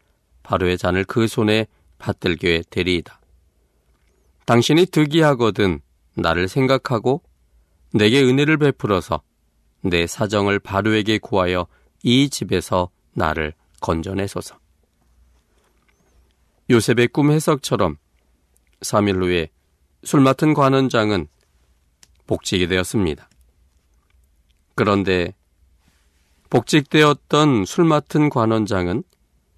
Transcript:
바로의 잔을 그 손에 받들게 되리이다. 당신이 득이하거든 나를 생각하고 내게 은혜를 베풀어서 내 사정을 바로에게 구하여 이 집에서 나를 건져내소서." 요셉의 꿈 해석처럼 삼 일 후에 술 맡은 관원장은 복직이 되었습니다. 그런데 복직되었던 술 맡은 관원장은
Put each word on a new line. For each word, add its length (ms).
바로의 340
잔을 280
그 240
손에 380
받들게 720
되리이다. 500
당신이 400
득이하거든 920
나를 340
생각하고 760
내게 300
은혜를 360
베풀어서 640
내 260
사정을 520
바로에게 600
구하여 480
이 260
집에서 640
나를 420
건져내소서." 800
요셉의 380
꿈 220
해석처럼 640
삼 260
일 140
후에 280
술 180
맡은 320
관원장은 760
복직이 400
되었습니다. 640
그런데 600
복직되었던 1160
술 200
맡은 440
관원장은 760